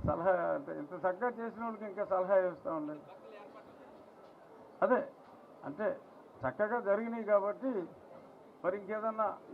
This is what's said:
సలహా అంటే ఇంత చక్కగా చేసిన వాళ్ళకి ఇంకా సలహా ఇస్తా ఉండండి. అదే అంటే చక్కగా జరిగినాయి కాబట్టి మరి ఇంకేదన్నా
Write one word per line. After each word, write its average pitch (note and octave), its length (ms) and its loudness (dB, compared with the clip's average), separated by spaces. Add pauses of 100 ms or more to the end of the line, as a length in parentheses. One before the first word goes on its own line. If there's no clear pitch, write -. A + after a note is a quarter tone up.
సలహా E3 240 4
అంటే E3+ 420 2
ఇంత D3+ 200 -8
చక్కగా F#3 360 0
చేసిన A3+ 360 -6
వాళ్ళకి A3 200 -6
ఇంకా G3+ 200 -4
సలహా F#3 320 4
ఇస్తా F3+ 360 2
ఉండండి. D3+ 280 -4 (1800)
అదే G#3+ 260 4 (560)
అంటే D#3+ 340 -2 (480)
చక్కగా G#3+ 340 0
జరిగినాయి A3 440 0
కాబట్టి G#3 580 2 (800)
మరి F#3 140 2
ఇంకేదన్నా G#3+ 600 -2 (160)